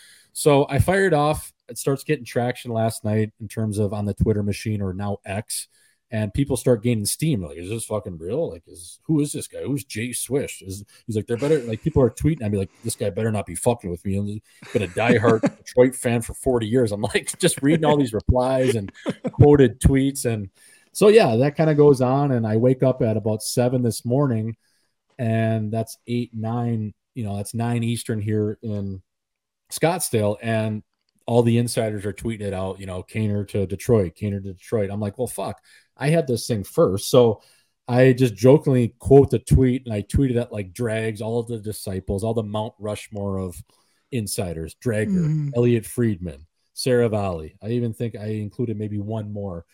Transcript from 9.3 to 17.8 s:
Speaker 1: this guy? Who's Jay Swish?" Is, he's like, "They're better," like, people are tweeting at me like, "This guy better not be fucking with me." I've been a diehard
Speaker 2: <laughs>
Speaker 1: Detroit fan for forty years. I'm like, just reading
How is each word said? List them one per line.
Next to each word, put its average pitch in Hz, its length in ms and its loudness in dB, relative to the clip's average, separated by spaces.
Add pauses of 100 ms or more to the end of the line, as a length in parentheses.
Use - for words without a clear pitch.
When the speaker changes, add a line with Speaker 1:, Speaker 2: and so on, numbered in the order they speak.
Speaker 1:
this - 160 -10
guy? 82 160 -12
Who's 131 180 -6
Jay 120 300 -8
Swish?" 110 500 -6
Is, 95 220 -12 (220)
he's 107 100 -6
like, - 100 -2
"They're 117 100 -2
better," 143 260 2
like, 113 200 -8
people - 200 2
are 113 80 6
tweeting 151 320 -2
at 104 100 -2
me 101 60 0
like, 95 120 -4 (140)
"This 113 100 -6
guy 107 160 -4
better 110 220 -2
not 101 140 -2
be 85 100 -10
fucking 113 340 -2
with 87 140 -8
me." 101 360 -4 (240)
I've - 80 -16
been 107 100 0
a 92 60 -2
diehard 113 520 2
Speaker 2:
<laughs> - 180 -2
Speaker 1:
Detroit 127 380 2
fan 117 260 0
for - 120 -10
forty 120 340 -2
years. 117 240 2
I'm 101 100 -4
like, - 380 -4
just - 220 2
reading 156 220 2